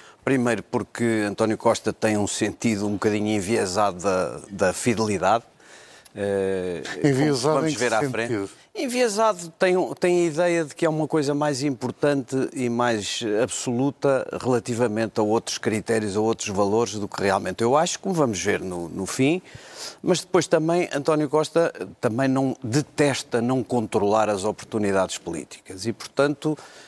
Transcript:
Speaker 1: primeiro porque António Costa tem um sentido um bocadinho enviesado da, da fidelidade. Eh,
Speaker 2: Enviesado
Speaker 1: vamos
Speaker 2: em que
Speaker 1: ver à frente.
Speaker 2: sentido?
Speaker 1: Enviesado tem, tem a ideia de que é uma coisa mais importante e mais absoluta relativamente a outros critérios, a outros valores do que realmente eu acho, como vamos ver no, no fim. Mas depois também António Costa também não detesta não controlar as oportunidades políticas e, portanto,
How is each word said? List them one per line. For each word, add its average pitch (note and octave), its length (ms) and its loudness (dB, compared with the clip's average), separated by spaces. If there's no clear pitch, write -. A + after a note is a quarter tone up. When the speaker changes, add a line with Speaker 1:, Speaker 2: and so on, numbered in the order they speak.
Speaker 1:
primeiro A#2+ 400 0
porque A2+ 640 -2
António G#2+ 300 0
Costa A2 360 2
tem G#2+ 260 2
um G2+ 80 2
sentido G#2 600 -2
um G#2 80 0
bocadinho G#2 340 0
enviesado G2+ 760 0
da, F2+ 380 0
da F#2+ 220 0
fidelidade. G#2 720 0
Eh, F#2+ 680 -2
Speaker 2:
Enviesado C#3+ 500 2
Speaker 1:
vamos D3+ 160 2
Speaker 2:
em C#3+ 40 -2
que A#2 40 -6
Speaker 1:
ver A#2 160 2
à A2 60 2
frente. A#2+ 280 -2
Speaker 2:
sentido? G2+ 220 -2
Speaker 1:
Enviesado A3+ 760 0
tem, F3+ 160 4
tem F3 280 2
a E3+ 40 2
ideia E3+ 380 2
de C3+ 100 -10
que E3+ 120 0
é - 20 4
uma D#3 200 0
coisa D3 260 2
mais D3 280 0
importante C3+ 880 0
e B2+ 160 -2
mais A#2 560 0
absoluta C3 840 0
relativamente A2+ 760 0
a A2+ 40 4
outros G#2+ 360 0
critérios, G#2+ 580 -2
a G#2+ 40 0
outros A2+ 280 0
valores G#2 460 0
do G2+ 140 -6
que - 120 -8
realmente F#2+ 420 0
eu B2 140 4
acho, E3 220 0
como G3 160 -4
vamos A#2 260 2
ver F#2+ 200 0
no, F2 280 -6
no F2 160 -6
fim. D3 380 0
Mas F3+ 200 0
depois - 260 0
também E3 480 2
António D3+ 340 0
Costa D#3 440 2
também B2+ 280 0
não C3 340 0
detesta C3 800 0
não B2 220 0
controlar G#2+ 640 2
as G2+ 160 -2
oportunidades G2+ 720 -2
políticas E2+ 680 -12
e, A2+ 80 -2
portanto, C#3+ 640 -2